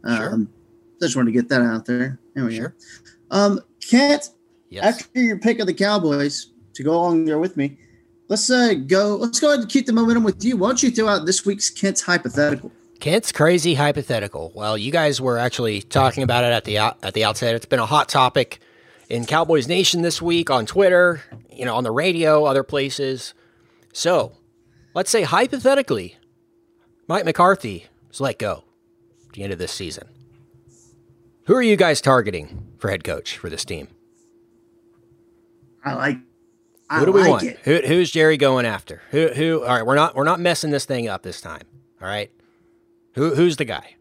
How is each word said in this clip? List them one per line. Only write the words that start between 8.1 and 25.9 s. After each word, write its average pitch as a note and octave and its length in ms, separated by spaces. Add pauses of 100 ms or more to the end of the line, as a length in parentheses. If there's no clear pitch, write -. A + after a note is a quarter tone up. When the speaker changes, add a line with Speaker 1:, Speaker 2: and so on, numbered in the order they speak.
Speaker 2:
let's, G3+ 200
uh, B3 260
go. F#3+ 420
Let's A#3 240
go D4+ 80
ahead D4 120
and G#3+ 80
keep - 180
the A#3+ 60
momentum A#3 300
with G3+ 220
you. B3 120
Why F#3+ 120
don't B3+ 120
you B3 120
throw A3 160
out F3 180
this F#3 180
week's G3+ 260
Kent's - 320
hypothetical? D3 680 (300)
Speaker 1:
Kent's - 320
crazy E3 420
hypothetical. B2 800
Well, G#2+ 240
you A#2 140
guys D3+ 280
were B2+ 180
actually A#2 440
talking C3+ 400
about B2 220
it A#2+ 80
at A2 120
the G#2 140
out-, A2 240
at F#2+ 120
the A2 100
outset. A#2 320
It's A2+ 100
been B2+ 140
a A#2 60
hot D3 220
topic B2+ 520 (480)
in A#2+ 160
Cowboys D3+ 420
Nation F3 360
this E3+ 200
week, E3+ 280
on A#2+ 160
Twitter, F3+ 560 (300)
you B2 120
know, B2 100
on A#2+ 80
the A#2 100
radio, D#3 520
other C3+ 180
places. C3+ 720 (580)
So, C#3 400 (640)
let's F#3 160
say A3 120
hypothetically, A3 920 (920)